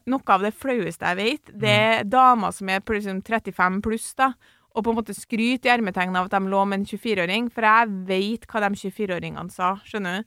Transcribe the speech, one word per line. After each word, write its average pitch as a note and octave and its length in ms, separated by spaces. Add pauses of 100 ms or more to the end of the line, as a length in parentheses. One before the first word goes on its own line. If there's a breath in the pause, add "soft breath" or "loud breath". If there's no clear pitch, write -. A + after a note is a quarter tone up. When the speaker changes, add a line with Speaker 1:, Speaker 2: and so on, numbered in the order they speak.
Speaker 1:
noe C4 220
av F#3+ 140
det G#3+ 120
flaueste A3 540
jeg F3+ 80
vet, A3+ 300 (120)
det G#3+ 120
er G#3+ 340
Speaker 2:
Mm. G3+ 60
Speaker 1:
damer B3 420
som F#3+ 180
er F#3+ 120
pluss, G#3 240
liksom, F#3+ 180
trettifem F#3+ 580
pluss, A3+ 340
da, C4 180 (420 soft breath)
og A3+ 80
på A3+ 60
en A3+ 80
måte A3 180
skryter A#3+ 560
i A#3+ 60
ermetegnet F#3 420
av F3+ 60
at G3 60
de G3 80 (120)
lå G3 160
med G3 140
en G3+ 40
tjuefire-åring, G#3 640
for - 120
jeg A3 260 (180)
vet G3+ 420
hva A3 200
de G3+ 80
tjuefire-åringene F3 720
sa, F#3 260 (100)
skjønner F#3+ 340
du? A3+ 80